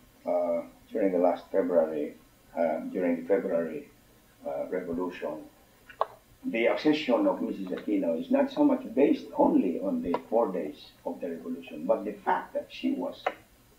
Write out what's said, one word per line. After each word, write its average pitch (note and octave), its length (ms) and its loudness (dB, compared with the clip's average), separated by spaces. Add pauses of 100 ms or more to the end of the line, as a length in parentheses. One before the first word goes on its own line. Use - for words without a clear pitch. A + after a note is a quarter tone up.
(260)
uh, F2 380 0 (280)
during G2+ 200 0
the F2 80 2
last F2 320 2
February, D#2+ 640 2 (420)
uh, E2 220 0 (120)
during F2 300 0
the - 60 -12
February, E2+ 600 0 (600)
uh, - 220 -4
revolution, F2 720 -4 (1000)
the A2+ 240 0
accession A2+ 600 4
of F#2 140 2
Missus G2 260 -4
Aquino F2 520 -2
is - 120 -4
not C#3 200 4
so D4+ 120 2
much C3+ 200 4 (120)
based - 300 4 (120)
only - 420 4
on - 220 -2
the F2 140 -2 (140)
four G2 220 2
days D#2 380 -6 (160)
of - 160 -8
the F2 80 -6
revolution, E2 560 -10
but A2 180 0
the G#2 100 -6
fact - 400 -4
that - 160 -6
she - 240 -2
was - 300 -6 (560)